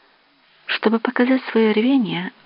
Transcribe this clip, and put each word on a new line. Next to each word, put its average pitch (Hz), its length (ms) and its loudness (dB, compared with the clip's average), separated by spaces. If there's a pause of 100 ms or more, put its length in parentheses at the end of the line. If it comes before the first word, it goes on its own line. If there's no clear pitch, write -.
(680)
Чтобы - 320 0
показать 254 520 0
свое 220 220 2
рвение, 214 600 0 (140)